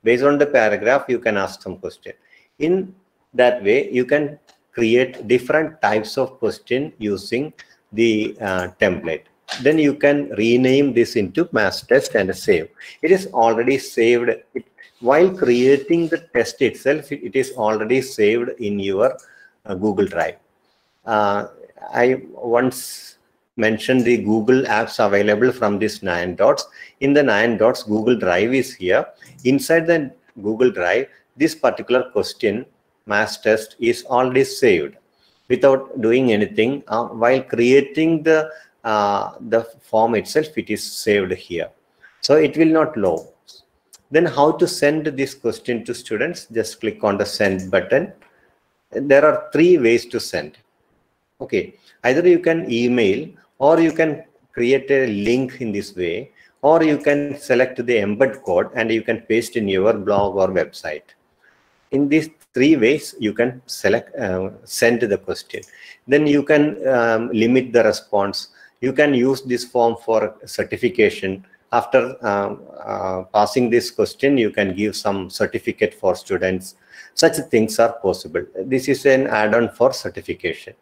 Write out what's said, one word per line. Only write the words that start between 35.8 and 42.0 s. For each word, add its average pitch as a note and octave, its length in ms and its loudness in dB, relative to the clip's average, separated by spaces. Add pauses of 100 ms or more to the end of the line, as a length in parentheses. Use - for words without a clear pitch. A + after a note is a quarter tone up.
doing A#2+ 320 2
anything. G#2+ 560 0
Uh, A2+ 200 -4
while A#2+ 340 0
creating C#3 840 2
the, D#3 260 2 (340)
uh, G2+ 500 0 (160)
the A2+ 140 0 (180)
form A2+ 340 0
itself, D3+ 420 -4
it G#2+ 120 -8
is G#2 140 -4
saved G2+ 480 -2
here. E2 380 -8 (520)